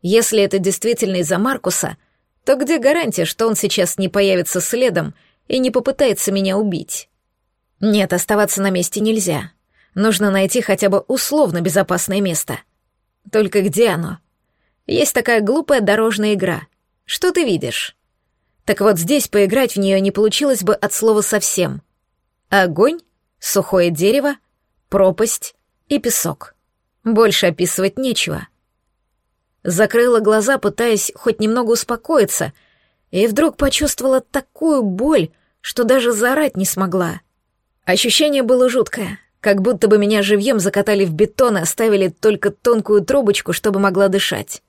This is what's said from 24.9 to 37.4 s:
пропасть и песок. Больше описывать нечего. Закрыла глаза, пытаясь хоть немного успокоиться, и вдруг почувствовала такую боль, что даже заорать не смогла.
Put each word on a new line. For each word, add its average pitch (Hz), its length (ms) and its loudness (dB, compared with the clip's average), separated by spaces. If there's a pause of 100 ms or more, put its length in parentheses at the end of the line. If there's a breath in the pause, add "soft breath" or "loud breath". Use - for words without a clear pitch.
пропасть - 680 0 (320)
и 285 100 0
песок. - 560 -4 (500)
Больше 220 420 2
описывать 180 500 -2
нечего. 247 520 -4 (1160)
Закрыла 220 560 2
глаза, 214 380 2
пытаясь 226 560 -2
хоть 226 260 -4
немного 226 320 0
успокоиться, 233 800 -2 (580)
и 196 160 0
вдруг 269 300 0
почувствовала 269 640 0
такую 285 600 -2
боль, 202 480 0 (320)
что - 220 -4
даже 240 280 2
заорать 247 440 0
не 190 100 -2
смогла. 180 560 -2 (640)